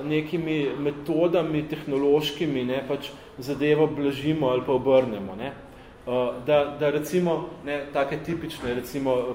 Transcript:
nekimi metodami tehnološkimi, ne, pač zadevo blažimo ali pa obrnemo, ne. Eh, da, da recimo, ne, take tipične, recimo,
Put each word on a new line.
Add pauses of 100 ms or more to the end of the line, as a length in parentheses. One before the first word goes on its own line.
nekimi (100)
metodami
tehnološkimi,
ne,
pač (300)
zadevo
blažimo
ali
pa
obrnemo,
ne.
Eh, (140)
da, (160)
da
recimo, (160)
ne,
take
tipične,
recimo, (180)